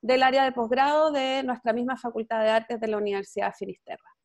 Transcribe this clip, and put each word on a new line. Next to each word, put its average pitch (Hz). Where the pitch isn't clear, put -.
del 254
área 262
de 262
posgrado 269
de 269
nuestra 247
misma 247
Facultad 226
de 220
Artes 226
de 220
la 214
Universidad 202
Finisterra. -